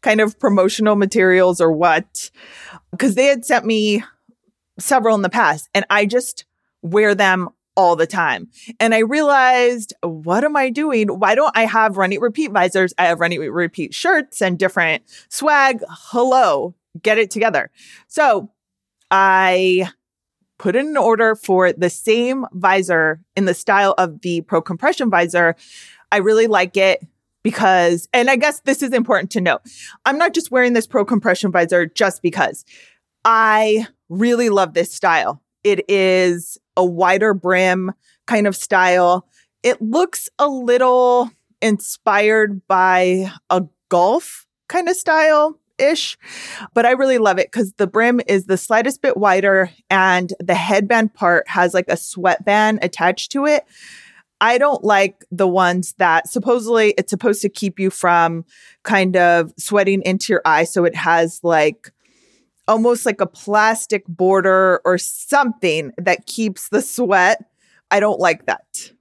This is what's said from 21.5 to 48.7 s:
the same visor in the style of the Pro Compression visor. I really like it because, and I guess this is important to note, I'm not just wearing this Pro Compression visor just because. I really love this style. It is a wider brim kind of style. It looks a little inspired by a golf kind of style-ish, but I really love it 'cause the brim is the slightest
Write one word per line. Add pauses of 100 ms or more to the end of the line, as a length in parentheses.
the
same
visor (160)
in
the
style
of
the
Pro
Compression
visor. (560)
I
really
like
it (380)
because,
and
I
guess
this
is
important
to
note, (440)
I'm
not
just
wearing
this
Pro
Compression
visor
just
because. (640)
I (200)
really
love
this
style. (220)
It
is (180)
a
wider
brim (340)
kind
of
style. (360)
It
looks
a
little (280)
inspired
by (180)
a (260)
golf (220)
kind
of
style-ish, (580)
but
I
really
love
it
'cause
the
brim
is
the
slightest